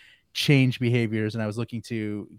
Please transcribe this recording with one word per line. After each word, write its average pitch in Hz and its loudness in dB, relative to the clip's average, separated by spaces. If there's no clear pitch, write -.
change 131 4
behaviors 113 0
and 110 -4
I 107 -2
was 107 -6
looking 113 -6
to 107 -6